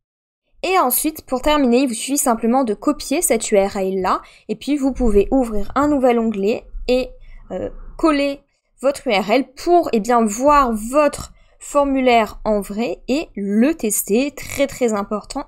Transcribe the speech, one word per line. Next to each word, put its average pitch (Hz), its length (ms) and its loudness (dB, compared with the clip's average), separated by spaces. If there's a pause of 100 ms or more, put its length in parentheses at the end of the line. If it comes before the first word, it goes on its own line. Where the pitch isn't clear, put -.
(640)
Et 359 160 2
ensuite, 302 460 -2
pour 254 160 -4
terminer, 277 420 4
il 285 60 0
vous 226 60 -4
suffit 269 240 -4
simplement 233 460 0
de 214 100 -2
copier 294 480 -2
cette - 300 0
U 214 40 4
R 196 200 2
L 190 260 -2
là. 226 180 0 (280)
Et 214 80 -4
puis, 277 200 -4
vous 269 160 0
pouvez 202 380 2
ouvrir 226 440 0
un 285 140 2
nouvel 254 300 4
onglet 214 480 -2 (220)
et, 254 220 0 (400)
euh, - 200 -8 (260)
coller 285 440 0 (400)
votre 277 260 -2
U 262 60 -2
R 196 180 0
L 262 220 0
pour, 339 400 2
eh 226 80 2
bien, 233 240 2
voir 254 480 2
votre 262 640 -2 (240)
formulaire 262 840 2
en 214 160 0
vrai 208 480 -6
et 285 280 -2
le 214 380 2
tester, 233 600 -2
très - 320 -4
très 240 280 -2
important, 202 540 -6